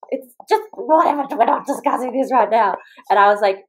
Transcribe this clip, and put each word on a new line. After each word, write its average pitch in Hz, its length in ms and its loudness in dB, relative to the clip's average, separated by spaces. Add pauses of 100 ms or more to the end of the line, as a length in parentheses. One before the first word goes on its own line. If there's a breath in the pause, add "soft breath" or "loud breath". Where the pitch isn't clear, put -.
It's - 240 -10 (160)
just 427 140 2 (100)
whatever. 311 580 0
We're 233 140 0
not - 200 -2
discussing 254 460 -4
this 240 200 -2
right 240 180 2
now. 214 260 0 (340 loud breath)
And 202 100 2
I 202 100 6
was 208 120 2
like 196 160 0 (120)